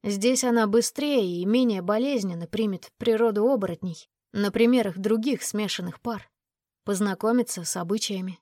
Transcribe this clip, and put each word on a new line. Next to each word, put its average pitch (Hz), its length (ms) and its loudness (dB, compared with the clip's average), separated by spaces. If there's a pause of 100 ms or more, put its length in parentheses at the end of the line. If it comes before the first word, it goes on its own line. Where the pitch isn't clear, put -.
Здесь 208 420 0
она 233 220 2
быстрее 226 720 0
и 180 40 -4
менее 220 380 2
болезненно 202 640 -2
примет 202 500 -4
природу 220 520 2
оборотней 185 600 -4 (240)
на 202 200 0
примерах 233 460 4
других 220 440 0
смешанных 190 580 -6
пар. 226 300 -8 (540)
Познакомиться 208 800 0
с - 120 -4
обычаями. 185 640 -4